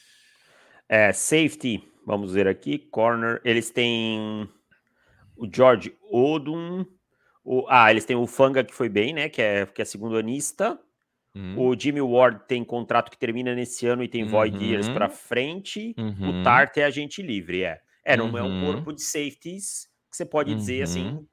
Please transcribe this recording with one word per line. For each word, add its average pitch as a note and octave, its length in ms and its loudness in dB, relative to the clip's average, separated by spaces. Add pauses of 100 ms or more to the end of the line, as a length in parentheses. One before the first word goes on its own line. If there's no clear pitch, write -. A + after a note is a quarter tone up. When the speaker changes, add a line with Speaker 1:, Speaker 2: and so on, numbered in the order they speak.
(880)
Speaker 1:
É, G#2+ 220 6
safety, C3 720 0 (220)
vamos G2+ 280 -4
ver G2 140 4
aqui, C#3+ 300 -2
corner, A#2 640 0
eles A#2 260 0
têm A2 800 -2 (880)
o A#2 180 -10
George B2 420 6 (140)
Odum, D#3+ 760 -2 (580)
o, B2+ 260 0
ah, A#2 220 8
eles A2 140 2
têm B2+ 100 0
o A#2+ 100 0
Fanga, C3+ 380 2
que - 100 -16
foi A#2+ 160 -4
bem, G#2+ 240 0
né, D3+ 160 -4
que C#3 120 -4
é, G2+ 240 0
que - 160 -6
é G#2 40 -6
segundo A2 320 -6
anista. C#3+ 640 -4 (560)
Speaker 2:
Uhum. G2+ 340 -2
Speaker 1:
O B2+ 100 0
Jimmy C#3+ 220 -2
Ward B2 460 4
tem A#2+ 160 -2
contrato A#2 480 -2
que - 60 -20
termina B2 360 -4
nesse A#2+ 320 -6
ano B2 180 0
e A#2 40 -4
tem A2+ 180 -6
void G#2+ 320 2
Speaker 2:
Uhum. G2+ 60 -6
Speaker 1:
years A2 260 -2
pra G2+ 180 0
frente. F#3 920 -6
Speaker 2:
Uhum. F#2+ 440 -4
Speaker 1:
O - 20 -2
Tart C3 340 4
é D3 80 4
agente D3 360 -4
livre, F#2 420 -4
é. E2 160 -6 (240)
É, C3+ 140 4
não A#2 200 -2
é A#2+ 40 -4
um F#2 240 -4
Speaker 2:
Uhum. F#2 80 0
Speaker 1:
corpo D3+ 200 -8
de D3 100 -14
safeties E3 840 -8 (220)
que - 80 -16
você F3 80 -8
pode D3 300 -2
dizer, B2 280 -4
assim, F2+ 260 -4
Speaker 2:
Uhum. D3+ 240 -10